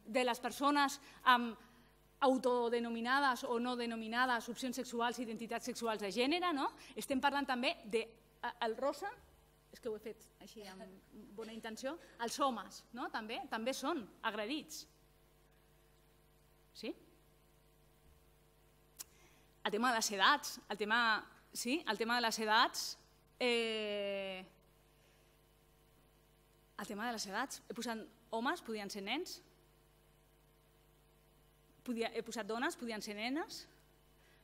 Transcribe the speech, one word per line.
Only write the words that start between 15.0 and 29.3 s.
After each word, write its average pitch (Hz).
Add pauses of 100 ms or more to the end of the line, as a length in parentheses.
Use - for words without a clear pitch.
Sí? 254 (2750)
El 214
tema 240
de 226
les 214
edats, 233 (100)
el -
tema, 214 (520)
sí, 294
el 208
tema 226
de 240
les 226
edats... 226 (560)
Eh, 208 (2250)
el 208
tema 214
de 240
les 202
edats, 220
he 208
posat 226 (240)
homes, 262
podien 208
ser 208
nens, 262 (2500)